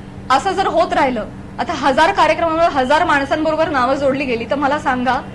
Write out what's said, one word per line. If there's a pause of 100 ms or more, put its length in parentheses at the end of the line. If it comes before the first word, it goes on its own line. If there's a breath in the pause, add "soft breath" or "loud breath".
(300)
असं
जर
होत
राहिलं, (340)
आता
हजार
कार्यक्रमांवर
हजार
माणसांबरोबर
नावं
जोडली
गेली,
तर
मला
सांगा, (140)